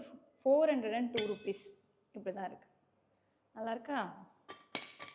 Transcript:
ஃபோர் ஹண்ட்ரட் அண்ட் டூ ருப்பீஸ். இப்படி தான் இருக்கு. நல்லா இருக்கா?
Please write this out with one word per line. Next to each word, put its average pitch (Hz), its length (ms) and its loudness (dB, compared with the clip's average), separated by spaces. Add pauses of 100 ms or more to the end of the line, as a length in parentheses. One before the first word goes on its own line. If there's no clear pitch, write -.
(400)
ஃபோர் 302 340 8
ஹண்ட்ரட் 226 260 2
அண்ட் 240 160 0
டூ 220 80 2 (100)
ருப்பீஸ். 196 300 -4 (540)
இப்படி 190 200 -4
தான் 190 120 -4
இருக்கு. - 180 -18 (920)
நல்லா 226 180 -4
இருக்கா? 254 240 -4 (1160)